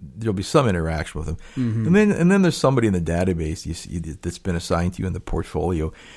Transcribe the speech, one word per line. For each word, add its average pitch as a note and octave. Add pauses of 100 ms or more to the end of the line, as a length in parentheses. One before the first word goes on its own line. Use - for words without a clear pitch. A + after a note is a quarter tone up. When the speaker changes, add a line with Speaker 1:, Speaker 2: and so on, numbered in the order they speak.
Speaker 1:
there'll G#2+
be F#2+
some C3+
interaction D#2+
with D#2
them." D#2+ (200)
Speaker 2:
Mm-hmm. A2+
Speaker 1:
And F3
then, G#3
and F3
then G3
there's E3+
somebody C3
in G2+
the F2+
database E2
you D#2+
see -
that's D#2+
been F2+
assigned F2
to -
you F#2+
in F2+
the -
portfolio, D#2+ (260)